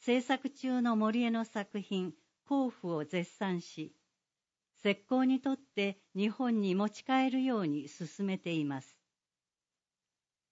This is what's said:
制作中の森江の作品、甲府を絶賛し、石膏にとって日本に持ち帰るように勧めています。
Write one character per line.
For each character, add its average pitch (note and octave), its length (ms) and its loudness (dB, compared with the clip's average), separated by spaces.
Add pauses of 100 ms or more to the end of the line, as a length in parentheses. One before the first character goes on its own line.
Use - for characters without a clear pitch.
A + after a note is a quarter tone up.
制 B3 180 2
作 C4+ 300 -2
中 B3+ 320 -2
の A#3 160 2
森 A3 260 2
江 A#3 80 2
の A3+ 140 -2
作 G#3 340 -6
品、 F#3 340 -2 (320)
甲 C4+ 240 2
府 F3 240 -6
を D3+ 120 -2
絶 F3 260 -2
賛 F#3 300 -2
し、 - 320 -12 (920)
石 G3+ 140 2 (120)
膏 B3+ 140 2
に C4 160 4
と C4+ 140 -2
っ C4 40 -2
て G3 420 -4 (160)
日 G#3 140 2
本 A#3 300 0
に F#3+ 160 2
持 G#3 140 2
ち - 140 -12
帰 C4 280 2
る C4 140 0
よ A#3+ 140 2
う F#3 60 0
に D3 220 -2
勧 F#3 380 -8
め F#3+ 120 0
て F3 140 -6
い D#3 140 0
ま C#3 160 -4
す。 - 160 -20 (1500)